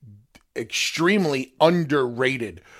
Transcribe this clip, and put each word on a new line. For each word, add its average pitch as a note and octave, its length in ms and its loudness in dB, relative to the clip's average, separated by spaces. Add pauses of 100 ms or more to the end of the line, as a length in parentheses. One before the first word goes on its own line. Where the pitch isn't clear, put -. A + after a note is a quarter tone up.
(560)
extremely D3+ 1040 -2
underrated C3 1040 0 (180)